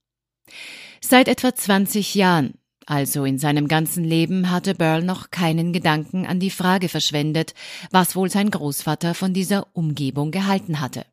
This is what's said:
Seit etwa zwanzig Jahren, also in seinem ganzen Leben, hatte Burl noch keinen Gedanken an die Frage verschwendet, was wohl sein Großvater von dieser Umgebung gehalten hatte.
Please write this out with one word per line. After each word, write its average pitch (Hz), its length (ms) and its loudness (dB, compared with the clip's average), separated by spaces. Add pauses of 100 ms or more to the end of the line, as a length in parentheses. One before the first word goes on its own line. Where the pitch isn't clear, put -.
(1000)
Seit 254 260 6
etwa 247 260 2
zwanzig 196 640 0
Jahren, 180 400 4 (300)
also 139 380 -2
in 135 140 0
seinem 147 300 0
ganzen 160 360 0
Leben, 165 460 2
hatte 180 240 0
Burl 160 300 0
noch 180 260 -4
keinen 165 440 0
Gedanken 160 520 -2
an 175 140 -2
die 190 100 -2
Frage 185 400 0
verschwendet, 151 640 -2 (380)
was 185 240 2
wohl 185 160 0
sein 208 180 2
Großvater 151 640 -2
von 185 200 -2
dieser 190 420 -2
Umgebung 147 560 -2
gehalten 190 480 0
hatte. - 340 -8